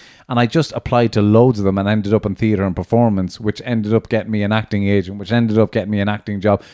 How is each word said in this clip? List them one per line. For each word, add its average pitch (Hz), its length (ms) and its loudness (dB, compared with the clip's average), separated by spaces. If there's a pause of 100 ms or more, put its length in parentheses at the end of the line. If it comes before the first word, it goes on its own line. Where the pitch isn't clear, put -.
(280)
And 120 100 -2
I 120 80 2
just 156 260 0
applied 120 420 0
to 107 80 2
loads 113 360 4
of 101 60 -2
them 95 140 0
and 98 100 -2
ended 104 260 0
up 104 120 0
in 98 100 -4
theatre 107 280 0
and 95 120 -4
performance, 98 640 0
which 107 240 -4
ended 110 280 -2
up 113 160 0
getting 110 220 -4
me 107 140 -2
an 101 80 -2
acting 107 340 -2
agent, 101 320 0
which 101 140 -10
ended 113 260 2
up 107 140 2
getting 101 180 -2
me 104 80 -2
an 101 100 0
acting 104 320 -6
job, 104 220 2 (120)